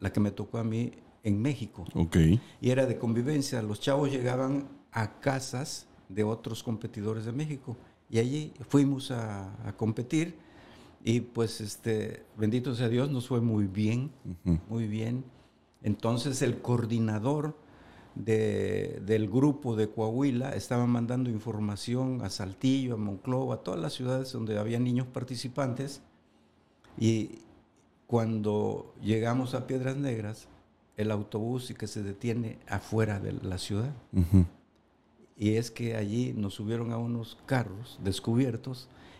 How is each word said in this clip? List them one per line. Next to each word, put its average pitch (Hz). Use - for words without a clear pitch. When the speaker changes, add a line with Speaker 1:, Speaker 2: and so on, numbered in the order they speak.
Speaker 1:
la 98
que -
me 101
tocó 101
a 113
mí 113
en 104
México. 117
Speaker 2:
Ok. 85
Speaker 1:
Y 120
era 131
de 117
convivencia. 123
Los 104
chavos 139
llegaban 131
a 110
casas 135
de 101
otros 110
competidores 110
de 113
México. 135
Y 113
allí 143
fuimos 139
a, 101
a 104
competir. 143
Y 117
pues, 117
este, 107
bendito 120
sea 120
Dios, 123
nos 127
fue 123
muy 107
bien, 107
Speaker 2:
Ujú. 85
Speaker 1:
muy 113
bien. 117
Entonces 123
el 120
coordinador... 117
De, 101
del 107
grupo 127
de 107
Coahuila 120
estaba 123
mandando 120
información 113
a 101
Saltillo, 123
a -
Monclova, 123
a -
todas 180
las 160
ciudades 131
donde 110
había 117
niños 123
participantes. 127
Y 110
cuando 107
llegamos 117
a 120
Piedras 131
Negras, 110
el 107
autobús 113
y 107
que 107
se 107
detiene 113
afuera 107
de 98
la 92
ciudad. 117
Speaker 2:
Ujú. 90
Speaker 1:
Y 107
es 117
que 113
allí 113
nos 104
subieron 117
a 117
unos 117
carros 110
descubiertos 117